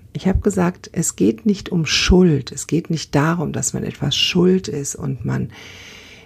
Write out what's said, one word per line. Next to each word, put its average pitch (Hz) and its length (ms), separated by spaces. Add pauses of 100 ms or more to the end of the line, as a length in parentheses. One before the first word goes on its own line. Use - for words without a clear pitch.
(140)
Ich - 140
habe 185 120
gesagt, 185 540
es - 220
geht 208 320
nicht 202 220
um 165 180
Schuld. 175 640
Es - 160
geht 160 240
nicht - 240
darum, 151 380
dass - 200
man - 100
etwas - 320
schuld 185 520
ist 143 280
und 135 300
man 131 240 (760)